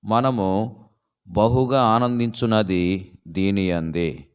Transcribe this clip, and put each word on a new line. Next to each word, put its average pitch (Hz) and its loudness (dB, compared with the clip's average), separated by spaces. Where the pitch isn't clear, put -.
మనము 110 -2
బహుగా 123 2
ఆనందించున్నది 110 0
దీని 95 -2
అందే. 82 -4